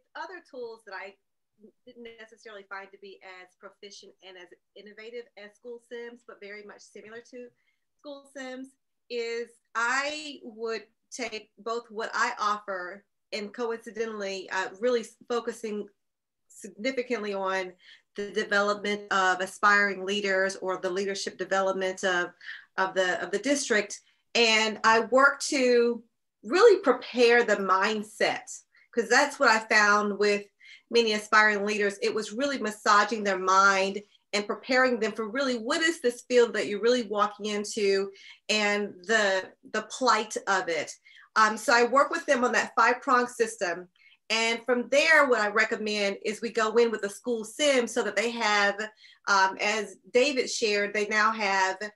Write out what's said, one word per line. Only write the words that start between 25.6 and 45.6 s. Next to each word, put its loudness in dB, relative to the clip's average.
really 6
prepare 2
the 0
mindset, -2
'cause -2
that's 2
what 4
I 4
found 4
with 0
many 4
aspiring 2
leaders. -2
It -2
was -6
really -4
massaging 2
their 0
mind 4
and -2
preparing 0
them 0
for -6
really, -2
what -2
is 0
this -2
field 2
that -4
you're -6
really 2
walking -2
into -2
and 0
the, 0
the -4
plight 0
of 0
it. -4
Um, 4
so 0
I 6
work 4
with -4
them 2
on 2
that 0
five-prong 2
system. -4
And 0
from 0
there, 6
what 2
I 0
recommend -2